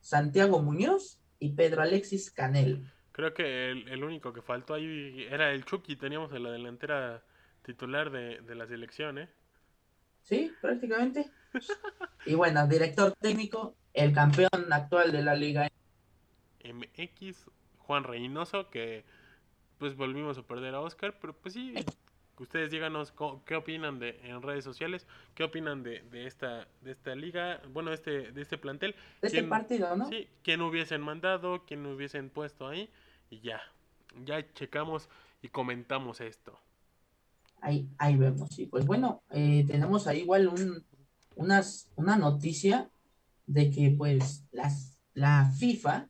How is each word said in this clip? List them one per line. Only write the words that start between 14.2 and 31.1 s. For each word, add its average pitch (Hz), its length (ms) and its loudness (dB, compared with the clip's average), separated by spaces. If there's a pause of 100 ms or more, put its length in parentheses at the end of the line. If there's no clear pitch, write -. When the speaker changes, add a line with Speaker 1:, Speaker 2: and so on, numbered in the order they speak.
Speaker 1:
actual 165 400 4
de 143 100 0
la 147 120 2
Liga 147 360 0 (920)
Speaker 2:
M 120 340 -14
X, 180 520 -14 (320)
Juan 143 240 -2
Reynoso, 135 680 -6
que 113 360 -8 (760)
pues 143 180 -8
volvimos 135 400 -6
a 131 60 -16
perder 127 320 -10
a 139 60 -6
Oscar, 165 400 -8
pero 156 140 -14
pues 185 200 -14
sí, 254 180 -12 (680)
ustedes 156 320 -6
díganos 156 420 -6
co-, 139 320 -10
qué 160 100 -6
opinan 160 460 -6
de, 120 240 -8
en 123 180 -14
redes 139 220 -6
sociales, 165 420 -10 (280)
qué 160 100 -4
opinan 151 400 -8
de, 117 160 -10 (100)
de 120 160 -14
esta, 120 400 -10 (160)
de 131 80 -16
esta 135 240 -10
liga, 175 480 -8 (100)
bueno, 160 200 -6
este, 143 400 -6
de 139 100 -12
este 147 160 -10
plantel. 143 360 -6 (280)
Speaker 1:
De 208 60 0
este 165 100 0
Speaker 2:
¿Quién, 165 100 -2
Speaker 1:
partido, 202 480 0
¿no? 247 120 -2
Speaker 2:
sí, 220 200 -10 (140)
quién 165 200 0
hubiesen 160 380 -4
mandado, 175 640 -4